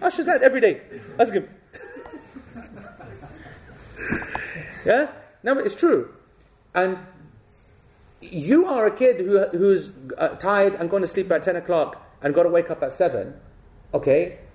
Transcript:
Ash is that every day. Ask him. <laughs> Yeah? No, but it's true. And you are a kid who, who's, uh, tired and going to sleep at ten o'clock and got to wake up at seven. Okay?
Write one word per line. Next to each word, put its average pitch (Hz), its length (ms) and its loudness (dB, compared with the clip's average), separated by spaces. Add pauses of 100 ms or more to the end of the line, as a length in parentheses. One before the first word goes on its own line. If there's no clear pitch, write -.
Ash - 160 -2
is 320 80 -2
that 320 160 2
every 262 180 4
day. 208 200 2 (380)
Ask 226 140 4
him. 196 220 -4
<laughs> - 40 -20 (3250)
Yeah? 269 240 4 (340)
No, 269 140 0
but 247 100 -2
it's 196 80 -4
true. 285 400 2 (580)
And 185 240 0 (1200)
you 190 460 2
are 254 200 0
a 208 100 0
kid 254 240 2
who, 196 260 2
who's, 185 440 2 (260)
uh, 160 200 0
tired 196 380 2
and 170 140 -4
going 185 140 0
to 170 60 -2
sleep 185 240 -4
at 160 100 0
ten 180 140 -2
o'clock 175 440 -2 (220)
and 143 100 0
got 170 120 4
to 175 60 4
wake 170 200 2
up 156 140 -4
at 131 80 -6
seven. 131 420 -2 (580)
Okay? 143 460 2 (160)